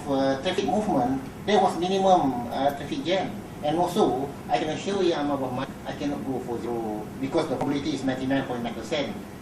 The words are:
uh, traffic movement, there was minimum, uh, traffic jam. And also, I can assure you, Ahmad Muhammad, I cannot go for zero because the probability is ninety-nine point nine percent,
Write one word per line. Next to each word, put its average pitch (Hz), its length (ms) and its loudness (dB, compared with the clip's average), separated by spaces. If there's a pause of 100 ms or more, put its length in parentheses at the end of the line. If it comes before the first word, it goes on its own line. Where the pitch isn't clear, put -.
(120)
uh, 135 320 2
traffic - 220 2
movement, - 580 2 (240)
there 202 120 6
was 185 200 4
minimum, 175 720 4
uh, 135 240 0
traffic 139 300 -6
jam. 180 260 0 (320)
And 151 160 0
also, 175 480 2 (220)
I 156 100 2
can 160 160 -2
assure 196 260 -2
you, 175 120 4
Ahmad 143 260 0
Muhammad, 131 300 -4 (180)
I 139 60 -6
cannot 143 340 -4
go 127 160 -2
for 117 160 -4
zero 110 480 -4 (140)
because 151 260 0
the 131 80 -2
probability 143 400 -2
is - 80 -6
ninety-nine 131 400 0
point 120 180 -4
nine 113 140 -6
percent, 123 400 -4 (260)